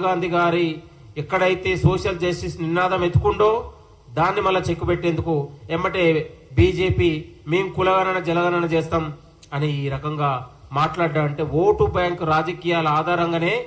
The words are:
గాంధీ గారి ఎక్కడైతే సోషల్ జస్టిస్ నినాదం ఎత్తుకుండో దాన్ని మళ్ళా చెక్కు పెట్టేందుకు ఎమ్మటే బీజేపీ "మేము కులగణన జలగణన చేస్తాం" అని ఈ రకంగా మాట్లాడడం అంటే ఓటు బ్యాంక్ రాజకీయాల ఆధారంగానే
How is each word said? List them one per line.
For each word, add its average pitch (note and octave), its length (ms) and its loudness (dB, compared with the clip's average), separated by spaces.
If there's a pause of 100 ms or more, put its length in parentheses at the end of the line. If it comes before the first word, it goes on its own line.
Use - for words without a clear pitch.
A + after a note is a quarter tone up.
గాంధీ F3+ 240 0
గారి E3+ 380 2 (500)
ఎక్కడైతే F#3 600 0
సోషల్ F#3 460 0
జస్టిస్ F3 380 -2
నినాదం F3+ 420 0
ఎత్తుకుండో G#3 460 2 (640)
దాన్ని F#3+ 280 0
మళ్ళా F#3+ 200 2
చెక్కు E3+ 240 -4
పెట్టేందుకు E3+ 500 -2 (340)
ఎమ్మటే F3 360 0 (480)
బీజేపీ F3 560 4 (380)
"మేము F3+ 260 0
కులగణన F#3+ 460 2
జలగణన E3+ 460 0
చేస్తాం" D#3+ 380 0 (500)
అని D3 160 -2 (140)
ఈ - 60 -4
రకంగా D3 420 -2 (420)
మాట్లాడడం D#3 520 0
అంటే D3 180 -2 (100)
ఓటు G#3 320 4 (120)
బ్యాంక్ F3 260 0
రాజకీయాల E3 640 0
ఆధారంగానే E3+ 680 0 (140)